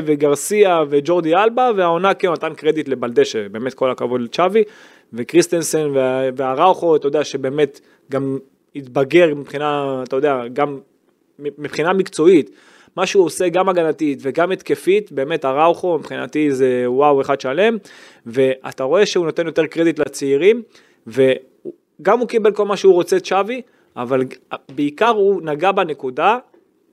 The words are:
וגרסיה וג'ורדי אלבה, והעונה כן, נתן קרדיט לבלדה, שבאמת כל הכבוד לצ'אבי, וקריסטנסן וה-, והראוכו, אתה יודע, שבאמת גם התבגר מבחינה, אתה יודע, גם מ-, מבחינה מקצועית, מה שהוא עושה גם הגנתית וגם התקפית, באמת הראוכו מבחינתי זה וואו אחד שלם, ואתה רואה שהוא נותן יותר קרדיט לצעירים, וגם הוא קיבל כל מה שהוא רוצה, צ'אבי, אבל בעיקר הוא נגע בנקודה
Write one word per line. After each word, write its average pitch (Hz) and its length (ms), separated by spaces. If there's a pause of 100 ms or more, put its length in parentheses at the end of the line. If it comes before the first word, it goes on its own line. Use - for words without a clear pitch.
וגרסיה 151 760 (100)
וג'ורדי 160 460
אלבה, 233 420
והעונה 180 360
כן, 185 180
נתן 156 220
קרדיט 151 340
לבלדה, 123 380
שבאמת 110 480
כל 131 180
הכבוד 123 300
לצ'אבי, 185 420 (500)
וקריסטנסן 156 800
וה-, 131 420
והראוכו, 156 600
אתה 143 120
יודע, 143 160
שבאמת 135 560 (320)
גם 135 260 (380)
התבגר 143 600
מבחינה, 143 720
אתה 135 80
יודע, 135 260 (120)
גם 143 260 (600)
מ-, 147 240
מבחינה 156 300
מקצועית, 165 560 (460)
מה 180 100
שהוא 185 200
עושה 180 240
גם 185 200
הגנתית 156 520
וגם 143 300
התקפית, 185 600
באמת 147 340
הראוכו 165 520
מבחינתי 135 540
זה 127 340
וואו 135 360
אחד 135 200
שלם, 190 360 (480)
ואתה 131 580
רואה 175 220
שהוא 180 200
נותן 165 200
יותר 160 200
קרדיט 160 340
לצעירים, 147 640 (460)
וגם 131 1120
הוא 247 80
קיבל 220 240
כל 202 140
מה 196 120
שהוא 190 160
רוצה, 175 260
צ'אבי, 196 420 (340)
אבל 127 280 (520)
בעיקר 147 340
הוא 196 320
נגע 160 300
בנקודה 165 640 (560)